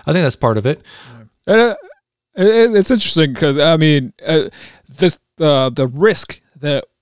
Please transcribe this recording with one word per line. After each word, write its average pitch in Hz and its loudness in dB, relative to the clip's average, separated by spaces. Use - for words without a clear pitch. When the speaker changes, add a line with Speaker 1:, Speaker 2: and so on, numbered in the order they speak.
Speaker 1:
I 151 0
think 180 0
that's 131 -2
part 113 0
of 104 -4
it. 127 -4
Speaker 2:
And, 208 2
uh, 233 0
it, 226 2
it's 196 2
interesting 160 0
'cause, 143 -2
I 160 2
mean, 147 0
uh, 156 -2
this, 170 -2
uh, 139 0
the 131 -4
risk 180 -2
that 143 -4